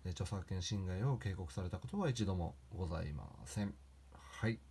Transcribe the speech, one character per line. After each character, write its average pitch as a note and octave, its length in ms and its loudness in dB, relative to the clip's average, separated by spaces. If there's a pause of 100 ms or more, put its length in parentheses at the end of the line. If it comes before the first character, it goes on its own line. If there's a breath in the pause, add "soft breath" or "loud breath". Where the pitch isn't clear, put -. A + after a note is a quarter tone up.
え F#2+ 60 -2
ー、 - 20 -2
著 F2 140 -2
作 F#2+ 200 -2
権 F#2 160 0
侵 G2 240 0
害 F#2 180 0
を C3+ 120 6
警 G2+ 180 0
告 F2+ 200 -4
さ G2 100 0
れ F2+ 60 0
た - 80 -2
こ - 100 -4
と G3 100 -2
は F#3 120 4
一 A#2 160 4
度 F#2+ 100 4
も E2+ 180 2 (220)
ご F2+ 100 0
ざ E2 160 0
い D2+ 120 -2
ま D2 100 -4 (220)
せ - 180 0
ん。 G2+ 100 0 (400)
は - 360 0
い。 A2+ 100 0 (120)